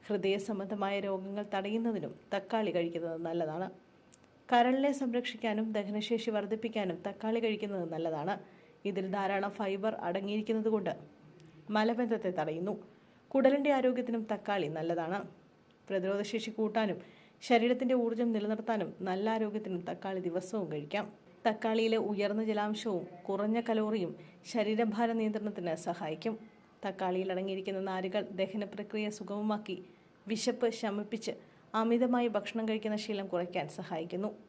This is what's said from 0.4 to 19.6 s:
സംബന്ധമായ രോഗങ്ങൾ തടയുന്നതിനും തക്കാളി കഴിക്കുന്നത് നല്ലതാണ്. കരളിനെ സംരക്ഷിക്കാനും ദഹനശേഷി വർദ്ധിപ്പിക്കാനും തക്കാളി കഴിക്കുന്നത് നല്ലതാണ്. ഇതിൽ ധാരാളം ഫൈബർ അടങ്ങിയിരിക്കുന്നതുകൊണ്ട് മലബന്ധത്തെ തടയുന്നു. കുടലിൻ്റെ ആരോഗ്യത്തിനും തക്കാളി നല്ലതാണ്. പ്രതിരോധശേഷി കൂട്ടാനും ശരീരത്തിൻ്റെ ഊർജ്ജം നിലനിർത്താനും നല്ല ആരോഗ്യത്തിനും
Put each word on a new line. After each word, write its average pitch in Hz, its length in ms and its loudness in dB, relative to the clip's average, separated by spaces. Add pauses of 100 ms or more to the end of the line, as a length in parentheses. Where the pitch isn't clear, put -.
സംബന്ധമായ 196 480 -2 (100)
രോഗങ്ങൾ 196 480 -4
തടയുന്നതിനും 208 600 0 (200)
തക്കാളി 202 440 0
കഴിക്കുന്നത് 170 500 -2
നല്ലതാണ്. 165 400 -2 (800)
കരളിനെ 254 420 6 (100)
സംരക്ഷിക്കാനും 226 680 0 (100)
ദഹനശേഷി 214 600 0
വർദ്ധിപ്പിക്കാനും 208 720 -2
തക്കാളി 220 380 0
കഴിക്കുന്നത് 208 500 0
നല്ലതാണ്. 160 400 0 (560)
ഇതിൽ 190 160 -2 (100)
ധാരാളം 196 420 0
ഫൈബർ 202 360 0 (140)
അടങ്ങിയിരിക്കുന്നതുകൊണ്ട് 208 840 0 (840)
മലബന്ധത്തെ 220 640 2
തടയുന്നു. 165 360 -2 (560)
കുടലിൻ്റെ 277 460 6
ആരോഗ്യത്തിനും 247 460 2 (100)
തക്കാളി 202 440 0
നല്ലതാണ്. 170 420 0 (680)
പ്രതിരോധശേഷി 202 680 -2
കൂട്ടാനും 214 420 2 (420)
ശരീരത്തിൻ്റെ 247 520 4 (100)
ഊർജ്ജം 226 320 2
നിലനിർത്താനും 214 560 0 (160)
നല്ല 190 180 0 (100)
ആരോഗ്യത്തിനും 208 540 -2